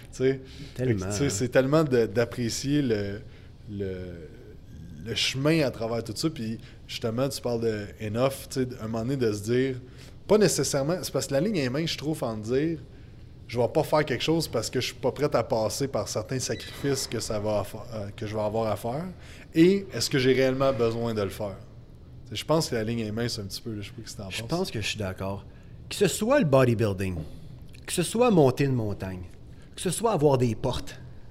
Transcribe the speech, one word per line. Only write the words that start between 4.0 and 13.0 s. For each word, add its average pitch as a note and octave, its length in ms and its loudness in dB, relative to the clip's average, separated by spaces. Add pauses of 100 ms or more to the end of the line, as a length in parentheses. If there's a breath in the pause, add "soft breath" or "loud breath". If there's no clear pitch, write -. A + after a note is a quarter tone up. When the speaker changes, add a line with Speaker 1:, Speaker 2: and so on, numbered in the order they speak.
Speaker 1:
le A2+ 120 -6
chemin D3+ 500 2
à A#2+ 60 0
travers A2+ 320 -2
tout A2+ 100 -6
ça. D#3+ 160 -2
Puis A2+ 280 -6 (280 loud breath)
justement, A#2+ 420 -2
tu C3+ 120 -6
parles A#2+ 220 -2
de G#2+ 240 0 (200)
enough, A#2+ 420 0
tu C3+ 140 -2
sais, B2+ 60 -2 (120)
un A2 60 -6
moment A2+ 160 -2
donné, C3+ 140 0
de A#2 160 4
se G2+ 100 -4
dire, B2+ 380 0 (480 loud breath)
pas G#3 100 8
nécessairement, D#3 640 2
c'est - 100 -6
parce C3 140 0
que - 60 -4
la C#3 80 4
ligne G3+ 160 0
est C3 140 2
mince, D#3 200 0
je - 80 -4
trouve, D3+ 240 -2
en A#2 140 -2
dire, « C3+ 420 0 (720 loud breath)